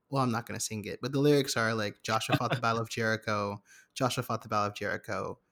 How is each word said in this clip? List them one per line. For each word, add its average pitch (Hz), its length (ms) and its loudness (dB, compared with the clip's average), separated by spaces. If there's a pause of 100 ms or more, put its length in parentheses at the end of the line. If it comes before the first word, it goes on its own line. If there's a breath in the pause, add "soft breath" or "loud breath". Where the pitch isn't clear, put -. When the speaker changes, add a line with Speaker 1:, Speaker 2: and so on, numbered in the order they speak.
(100)
Speaker 1:
well, 139 120 2
I'm 123 80 2
not 113 160 -2
gonna 104 140 -8
sing 107 240 -6
it, - 160 -8
but 131 120 -4
the 139 80 2
lyrics 143 360 6
are 113 160 2
like, 104 300 -4
"Joshua - 340 0
fought 120 180 -2
the 120 60 -4
Battle 113 220 2
of 113 60 -6
Speaker 2:
<laughs> - 20 -20
Speaker 1:
Jericho, 107 720 -2 (320 soft breath)
Joshua 127 280 0
fought 117 200 -4
the 117 60 -16
Battle 104 180 2
of 104 80 -4
Jericho." 101 640 -6 (120)